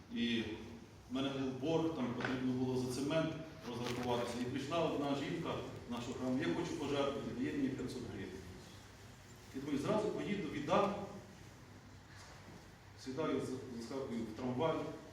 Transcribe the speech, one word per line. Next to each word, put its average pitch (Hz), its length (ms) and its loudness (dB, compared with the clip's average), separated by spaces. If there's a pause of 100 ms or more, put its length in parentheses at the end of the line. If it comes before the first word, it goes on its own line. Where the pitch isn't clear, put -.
(140)
І 117 280 2 (680)
в 123 40 -6
мене 135 140 2
був 135 420 0
борг, 160 240 4
там - 120 0 (100)
потрібно 127 360 2
було 127 280 4
за 127 140 0
цемент 147 380 4 (360)
розрахуватися. 120 720 0
І 127 40 2
прийшла 143 340 0
одна 143 460 4
жінка 165 260 0 (380)
в 240 40 -2
нашу 120 220 -2
храму: 127 240 2
«Я 170 160 4
хочу 160 240 0
пожертвувати, 139 600 2
дає 147 140 0
мені 139 160 4
п'ятсот 127 340 -2 (100)
гривень». 98 280 -6 (1120)
Я 135 60 -4
думаю, 143 180 0
зразу 214 300 4
поїду, - 440 0
віддам. 196 420 4 (2000)
Сідаю, 135 360 2
за-, 120 380 -2
заскакую 117 440 -2
в - 140 -4
трамвай 127 380 2 (380)